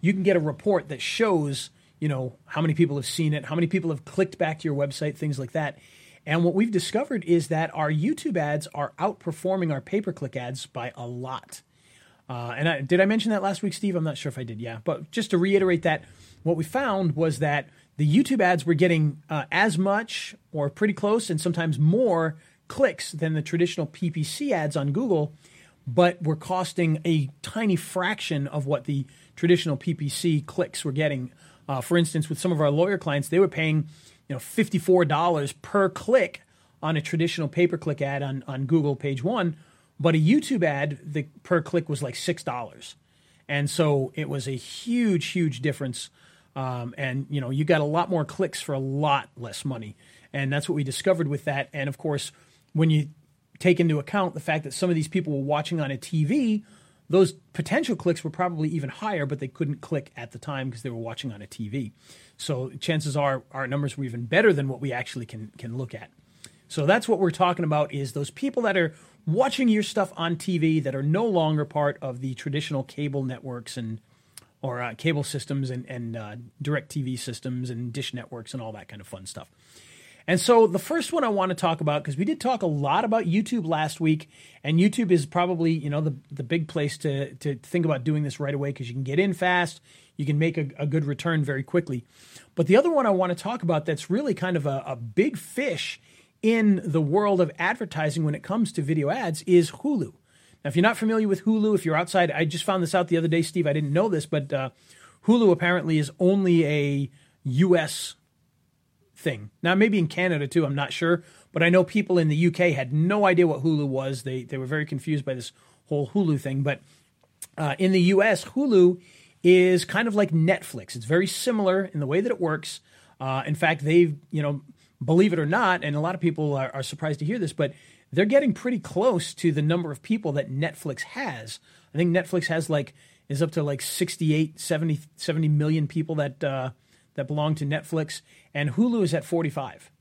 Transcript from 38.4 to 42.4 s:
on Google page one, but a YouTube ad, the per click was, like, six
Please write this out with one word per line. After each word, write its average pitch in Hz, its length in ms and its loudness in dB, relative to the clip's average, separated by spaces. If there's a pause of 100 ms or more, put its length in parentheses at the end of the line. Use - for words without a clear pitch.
on 135 200 -6
Google 147 300 2
page 135 260 -4
one, 180 340 -2 (440)
but 160 140 4
a 156 40 4
YouTube 220 460 2
ad, 147 400 -2
the 147 200 -4 (180)
per 170 200 2
click 165 260 -2
was, 147 140 -4
like, 123 140 -8
six - 260 -4